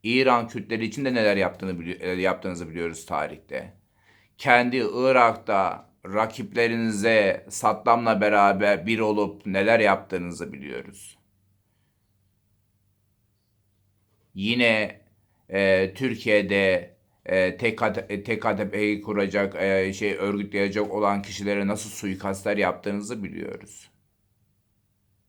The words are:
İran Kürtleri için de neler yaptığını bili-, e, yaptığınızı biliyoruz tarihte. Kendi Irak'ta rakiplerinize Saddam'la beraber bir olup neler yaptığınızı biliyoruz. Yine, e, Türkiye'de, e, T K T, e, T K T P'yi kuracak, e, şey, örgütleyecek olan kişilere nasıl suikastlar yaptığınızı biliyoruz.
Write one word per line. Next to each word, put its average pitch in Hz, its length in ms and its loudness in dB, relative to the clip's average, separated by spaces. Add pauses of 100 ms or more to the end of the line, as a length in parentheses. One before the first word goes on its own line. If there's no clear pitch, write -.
İran 120 440 2
Kürtleri 113 380 -6
için 135 200 -6
de 127 80 -2
neler 107 240 2
yaptığını 92 340 -2
bili-, 85 320 -8
e, 90 180 -2
yaptığınızı 90 480 -4
biliyoruz 82 360 -8
tarihte. 76 680 -8 (640)
Kendi 123 400 4 (160)
Irak'ta 113 960 2 (160)
rakiplerinize 110 1400 0
Saddam'la 117 720 2
beraber 101 640 4
bir 110 140 0
olup 104 460 0
neler 101 340 4
yaptığınızı 87 760 0
biliyoruz. - 640 -14 (3250)
Yine, 110 680 0 (480)
e, 95 440 2
Türkiye'de, 101 1040 0 (300)
e, 92 320 0
T 113 180 -2
K 110 180 0
T, 98 160 -6
e, 101 140 -6
T 113 160 -4
K 107 160 -2
T 98 160 -6
P'yi 104 300 -2
kuracak, 101 540 -2
e, 95 380 0
şey, 101 200 -2
örgütleyecek 101 800 -2
olan 101 280 0
kişilere 101 460 -4
nasıl 104 220 -4
suikastlar 98 680 -6
yaptığınızı 101 680 -4
biliyoruz. - 680 -14 (1400)